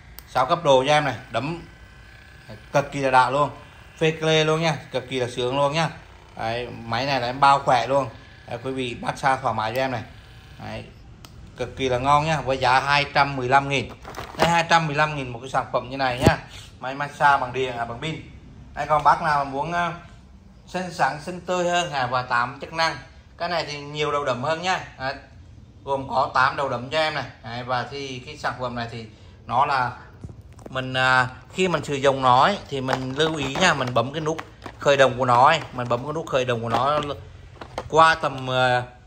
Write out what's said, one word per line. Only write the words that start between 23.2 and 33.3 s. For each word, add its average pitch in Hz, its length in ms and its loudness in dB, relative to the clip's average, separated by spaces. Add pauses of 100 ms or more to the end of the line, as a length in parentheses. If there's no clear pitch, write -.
Cái 170 120 -4
này 165 160 -2
thì 147 160 -10
nhiều 147 300 -4
đầu 143 140 -2
đấm 123 180 -2
hơn 160 180 -2
nhá. 180 180 -2 (200)
Đấy, 131 160 -6 (680)
gồm 135 260 -4
có 139 240 0
tám 139 220 4
đầu 143 140 -4
đấm 123 200 -6
cho 156 80 -2
em 156 160 0
này. 139 120 -6 (180)
Đấy, 120 200 -10
và 120 280 -2
thì 135 340 -10
cái 147 120 -16
sản 135 220 -6
phẩm 123 160 -6
này 117 160 -6
thì 113 140 -12 (400)
nó 120 200 2
là 131 260 0 (800)
mình, 127 240 -6
à, 127 340 4 (260)
khi 185 140 2
mình 156 160 0
sử 147 120 -4
dụng 131 260 2
nó 127 220 6
ấy, 190 140 2 (120)
thì 135 120 -6
mình 131 360 -4
lưu 160 180 0